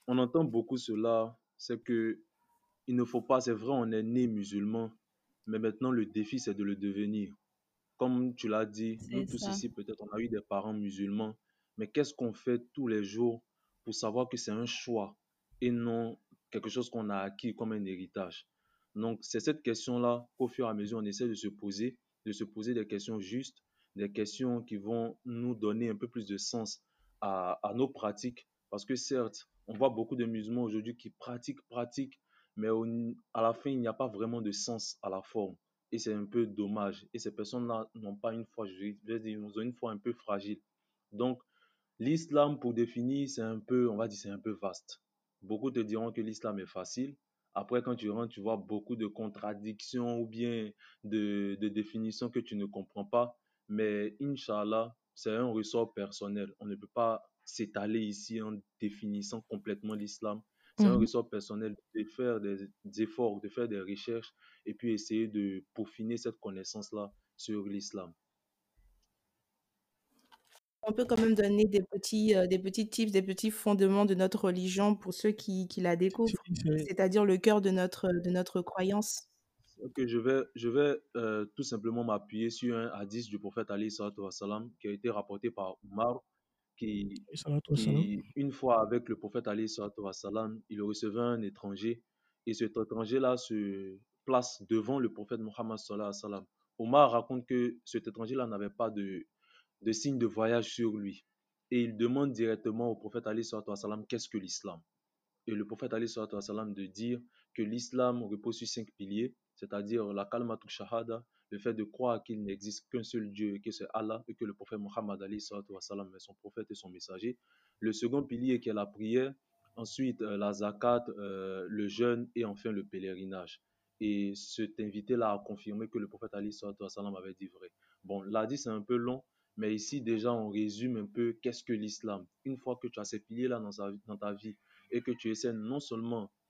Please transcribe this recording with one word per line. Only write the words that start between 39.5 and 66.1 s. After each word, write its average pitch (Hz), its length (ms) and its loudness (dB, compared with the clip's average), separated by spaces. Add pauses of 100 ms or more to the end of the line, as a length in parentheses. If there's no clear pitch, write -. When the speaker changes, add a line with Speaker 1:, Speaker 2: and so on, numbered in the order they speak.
Speaker 1:
une 120 140 -2
foi 117 180 -6
un 101 60 -6
peu 120 140 -2
fragile. 104 480 -4 (520)
Donc, 123 280 0 (580)
l'islam, 147 600 4
pour 120 140 0
définir, 123 540 2
c'est 120 140 -4
un 110 180 -2
peu, 123 280 4
on 104 80 0
va 110 120 2
dire, 104 100 -10
c'est 101 120 -8
un 101 80 -8
peu 110 140 -4 (100)
vaste. - 400 -8 (400)
Beaucoup 110 280 -2
te 123 100 0
diront 110 320 0
que 117 80 -2
l'islam 110 380 -4
est 92 80 -6
facile. 127 500 -6 (380)
Après, 120 280 0
quand 123 140 0
tu 107 140 -2
rentres, 113 220 -2
tu 104 80 -12
vois 110 160 0
beaucoup 104 400 -4
de 110 100 -2
contradictions 107 1120 -4
ou 113 60 -2
bien 113 440 -2 (340)
de, 101 560 0
de 107 80 0
définitions 110 600 -2
que 123 100 -2
tu 113 160 -4
ne 101 100 -2
comprends 101 380 -8
pas. 120 340 2 (300)
Mais 107 520 0
Inch'Allah, 113 760 0 (180)
c'est - 160 -4
un 117 160 2
ressort 113 480 0
personnel. 101 640 -4
On 104 80 -12
ne 101 80 -4
peut 104 180 -12
pas 113 300 2 (220)
s'étaler 107 560 -2
ici 107 400 -4
en 107 180 -6 (220)
définissant 104 640 -4
complètement 104 520 -6
l'islam. 104 480 -6 (340)
C'est 208 120 8
un 123 60 8
Speaker 3:
Mhm. 120 40 6
Speaker 1:
ressort 117 320 4
personnel 107 460 -4 (180)
de - 100 0
faire 120 360 -2
des, 98 260 -4 (180)
des 104 180 -4
efforts, 110 380 0
de 104 80 -8
faire 120 200 -2
des 101 120 -4
recherches 101 520 -6 (340)
et 107 80 -4
puis 117 180 -2
essayer 110 360 0
de 101 360 -2 (100)
peaufiner 113 420 -4